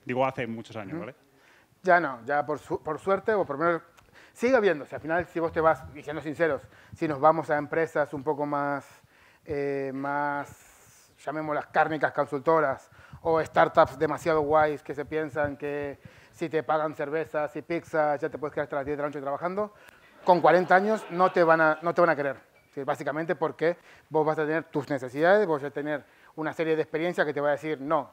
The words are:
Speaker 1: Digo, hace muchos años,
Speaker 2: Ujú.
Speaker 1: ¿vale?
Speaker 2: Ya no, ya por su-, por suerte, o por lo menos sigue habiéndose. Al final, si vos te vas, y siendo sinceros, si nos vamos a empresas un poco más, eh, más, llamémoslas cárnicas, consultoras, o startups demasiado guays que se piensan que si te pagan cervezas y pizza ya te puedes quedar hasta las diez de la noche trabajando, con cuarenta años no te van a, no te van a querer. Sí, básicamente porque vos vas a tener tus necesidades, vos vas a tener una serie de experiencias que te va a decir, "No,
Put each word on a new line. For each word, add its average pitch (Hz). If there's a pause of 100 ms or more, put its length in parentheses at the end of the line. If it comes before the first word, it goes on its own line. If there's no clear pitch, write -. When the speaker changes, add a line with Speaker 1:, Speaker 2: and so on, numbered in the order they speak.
Speaker 1:
Digo, 127
hace 131
muchos 113
años, 104
Speaker 2:
Ujú. 170
Speaker 1:
¿vale? - (680)
Speaker 2:
Ya 175
no, 131
ya 143
por 143
su-, -
por 151
suerte, 196
o 180
por 139
lo 165
menos 170 (520)
sigue 254
habiéndose. 165
Al 117
final, 165
si -
vos 160
te 165
vas, 156 (100)
y 147
siendo 147
sinceros, 151 (320)
si 165
nos 143
vamos 156
a 147
empresas 156
un 139
poco 147
más, 143 (580)
eh, 139
más, 143
llamémoslas 151
cárnicas, 156
consultoras, 143 (320)
o 160
startups 160
demasiado 156
guays 151
que 143
se 143
piensan 151
que 143 (320)
si 165
te 151
pagan 156
cervezas 151
y 151
pizza 151
ya 151
te 135
puedes 143
quedar 151
hasta 143
las 139
diez 147
de 143
la 147
noche 143
trabajando, 175 (480)
con 180
cuarenta 165
años 208
no 180
te 180
van 165
a, 156
no 170
te 180
van 170
a 151
querer. 139 (360)
Sí, 139
básicamente 147
porque 156 (300)
vos 151
vas 151
a 156
tener 156
tus 135
necesidades, 151
vos 151
vas 143
a -
tener 147 (300)
una 156
serie 160
de 156
experiencias 165
que 147
te 143
va 147
a -
decir, 143
"No, 143